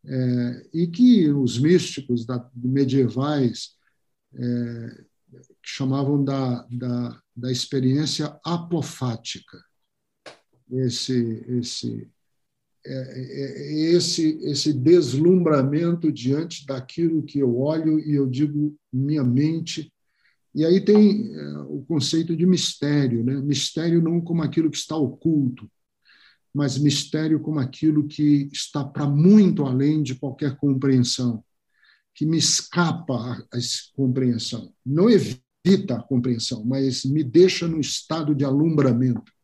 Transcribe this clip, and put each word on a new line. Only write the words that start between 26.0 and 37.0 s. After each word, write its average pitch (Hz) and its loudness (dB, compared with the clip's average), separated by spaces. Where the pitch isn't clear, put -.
mas 143 -2
mistério 156 0
como 151 -4
aquilo 151 0
que 147 2
está - -8
pra 147 -6
muito 170 6
além 139 2
de 127 -4
qualquer 139 -6
compreensão, 127 0
que 151 -4
me 160 2
escapa - -2
a, 120 -8
a - -2
compreensão. 123 -4
Não 165 2
evita 160 0
a - -10
compreensão, 123 -4
mas 135 -2